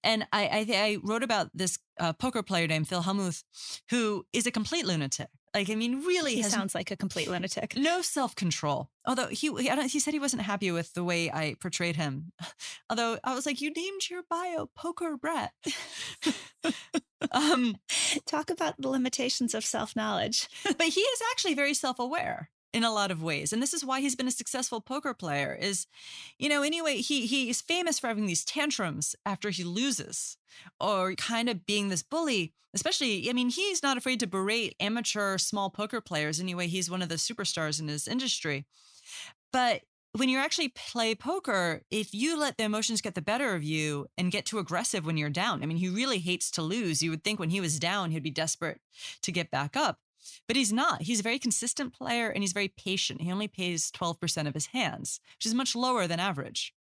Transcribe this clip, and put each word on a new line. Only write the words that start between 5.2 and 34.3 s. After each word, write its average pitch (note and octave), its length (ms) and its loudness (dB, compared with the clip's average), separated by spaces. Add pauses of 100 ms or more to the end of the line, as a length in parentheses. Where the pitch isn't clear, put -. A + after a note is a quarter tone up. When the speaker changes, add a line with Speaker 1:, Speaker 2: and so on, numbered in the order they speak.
Speaker 1:
Like, G3+ 160 0
I A3 60 0
mean, A#3+ 260 0
really E4 320 2
Speaker 2:
He A3 80 2
Speaker 1:
has D4 100 2
Speaker 2:
sounds G#3+ 220 0
like - 160 -4
a G3 60 -4
complete F3 320 -2
lunatic. F3+ 460 -2
Speaker 1:
no E4 280 2
self-control. D#3+ 880 0 (160)
Although B3 220 2
he, D4 220 0 (120)
he, B3+ 80 4
I A#3+ 60 4
don't, C4+ 140 2
he D4+ 80 0
said D4+ 140 2
he D4+ 80 0
wasn't B3+ 220 0
happy G3 280 0
with E3+ 220 -2
the F3 100 -2
way E3+ 300 2
I D#3 260 -2
portrayed E3+ 380 -2
him. D3+ 360 -4 (280)
<laughs> - 300 -14
Although A#3 340 0
I C4 100 0
was C#4 120 -2
like, C#4+ 160 -2
"You D4+ 100 -2
named F#4 380 -4
your F4+ 180 -8
bio E4+ 480 -2
Poker E4+ 400 -4
Brett." D4+ 360 -2 (1120)
<laughs> E4 120 2 (580)
Um, B3+ 440 4 (500)
Speaker 2:
Talk D4+ 220 -2
about - 320 -2
the C4+ 80 -2
limitations C4 680 2
of A3 100 -2
self-knowledge. G#3+ 840 0 (140)
<laughs> - 20 -12
Speaker 1:
but F4 220 2
he E4 140 4
is A#4+ 220 2 (100)
actually G4 220 2
very C#4+ 200 2
self-aware B3+ 760 -2 (220)
in A3+ 120 2
a A3+ 80 4
lot G3+ 180 2
of E3 120 -2
ways. D3+ 300 0
And A3 80 2
this C#4+ 140 0
is D4+ 100 -2
why C4 160 0
he's C#4 140 2
been B3+ 140 0
a B3+ 40 0
successful B3 480 -4
poker C4+ 340 -4
player C#3+ 460 -2
is, G3 260 -2 (520)
you C#4 100 0
know, D4 140 4
anyway, D4+ 360 0
he, B3 280 0
he B3 240 2
is B3 100 0
famous E4+ 380 0
for - 80 -2
having G#3+ 200 0
these F3 180 0
tantrums G#3 720 -2 (100)
after G3+ 240 -2
he F3+ 140 -4
loses G#3+ 720 -2 (420)
or F#3+ 360 2
kind A#3 340 0
of G3+ 180 -2
being G3+ 220 2
this F#3 160 0
bully, C4+ 480 0 (200)
especially, G#3 560 0
I B3 40 0
mean, B3 160 2
he's F#4 340 0
not C#4 140 2
afraid B3 240 0
to A#3+ 60 2
berate G3 520 0